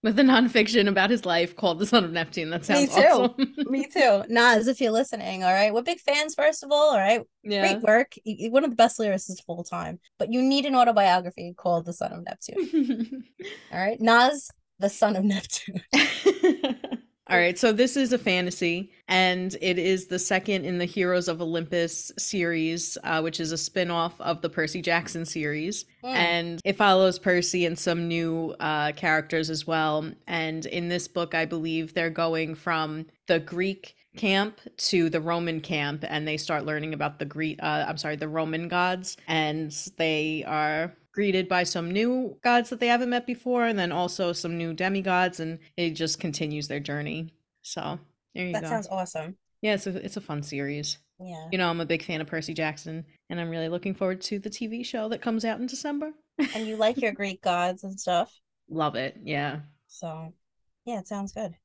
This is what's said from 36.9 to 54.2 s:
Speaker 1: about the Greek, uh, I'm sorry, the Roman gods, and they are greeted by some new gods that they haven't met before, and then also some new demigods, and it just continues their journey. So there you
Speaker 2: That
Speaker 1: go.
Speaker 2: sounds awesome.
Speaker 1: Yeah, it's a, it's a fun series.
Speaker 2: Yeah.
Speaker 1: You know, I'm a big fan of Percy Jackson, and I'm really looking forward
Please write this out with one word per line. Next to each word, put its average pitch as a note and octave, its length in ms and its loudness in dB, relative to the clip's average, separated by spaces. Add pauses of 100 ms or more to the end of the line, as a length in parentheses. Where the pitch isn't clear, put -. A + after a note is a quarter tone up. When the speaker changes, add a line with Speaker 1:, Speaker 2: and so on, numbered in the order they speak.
Speaker 1:
about D3 260 -6
the D3+ 60 -4
Greek, D#3 380 -6
uh, D3+ 240 -2
I'm D#3 100 -6
sorry, D3+ 200 -6
the D#3 100 -8
Roman D#3+ 400 -4
gods, F3+ 480 -2 (140)
and D#3 420 -2 (260)
they D#3 480 0
are D#3 480 -2 (200)
greeted F#3+ 340 0
by F3+ 160 2
some E3+ 280 -4
new A#3+ 520 0
gods A#3+ 280 2
that A#3 80 -8
they A#3+ 80 0
haven't A#3+ 220 2
met B3 180 -2
before, B3 400 0
and A3 100 0
then F3 140 -2
also F3 420 -2
some E3+ 240 -6
new E3 160 -4
demigods, F#3 680 0
and D#3+ 200 -6 (180)
it E3+ 140 0
just D#3 280 -4
continues D3+ 480 -4
their C#3+ 120 -6
journey. D#3 520 -6 (300)
So - 380 -8 (340)
there F3+ 140 -6
you F3 60 -6
Speaker 2:
That E3+ 100 -4
Speaker 1:
go. D#3+ 60 -8
Speaker 2:
sounds G#3+ 200 -4
awesome. F3+ 480 -8 (240)
Speaker 1:
Yeah, G#3+ 140 0
it's G3+ 100 -6
a, F#3 180 -6
it's G3 140 -10
a G3+ 40 -8
fun D3 200 -8
series. C#3+ 560 -8 (220)
Speaker 2:
Yeah. F3 320 -16
Speaker 1:
You F#3 80 -2
know, F3 100 2
I'm E3+ 120 -2
a D#3+ 40 -4
big D#3+ 160 -2
fan D#3+ 180 -6
of D3+ 60 -6
Percy D#3+ 300 -8
Jackson, D#3+ 500 -6 (240)
and F3 100 -6
I'm E3+ 120 -6
really D#3+ 180 -4
looking F3+ 240 -6
forward F#3 280 -4